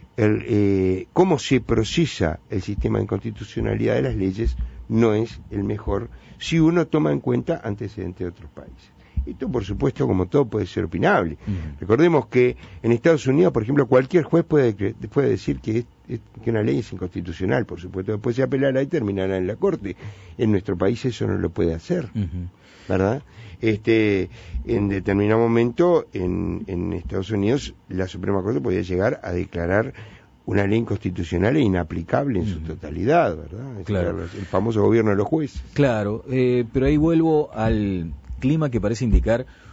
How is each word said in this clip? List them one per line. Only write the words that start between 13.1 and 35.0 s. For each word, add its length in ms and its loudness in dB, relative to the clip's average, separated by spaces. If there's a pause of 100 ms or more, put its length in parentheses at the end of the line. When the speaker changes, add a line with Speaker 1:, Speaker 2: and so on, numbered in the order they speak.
Speaker 1:
Unidos, 260 4
por 100 0
ejemplo, 220 2
cualquier 380 4
juez 220 2
puede 300 4
cre-, 200 -4 (140)
puede 200 2
decir 300 -2
que 200 -2
es, 60 -2 (220)
es, 120 -8 (240)
que 60 -2
una 140 2
ley 160 0
es 140 -8
inconstitucional, 720 -4
por 160 -10
supuesto. 320 -6
Después 240 -2
se 60 2
apelará 380 0
y 60 0
terminará 500 -2
en 80 -2
la 120 -4
corte. 380 -2 (420)
En 140 2
nuestro 260 0
país 280 0
eso 220 -2
no 100 0
lo 140 -2
puede 240 0
hacer, 300 -4 (100)
Speaker 2:
Ujú. 320 -4 (400)
Speaker 1:
¿verdad? 340 0 (400)
Este, 680 2 (360)
en 220 0
determinado 540 2
momento, 720 4
en, 540 -2
en 260 -4
Estados 360 -6
Unidos, 460 0 (140)
la 180 -4
Suprema 340 -2
Corte 200 -2
podía 200 0
llegar 400 -2
a 120 -8
declarar 600 -2 (520)
una 200 0
ley 140 2
inconstitucional 760 -2
e 40 4
inaplicable 760 0
en 80 -2
su 120 -4
Speaker 2:
Ujú. 80 -8
Speaker 1:
totalidad, 680 0
¿verdad? 400 -12
Ese 80 -10
Speaker 2:
Claro. 340 0
Speaker 1:
era 60 -6
el 220 -10
famoso 360 0
gobierno 300 4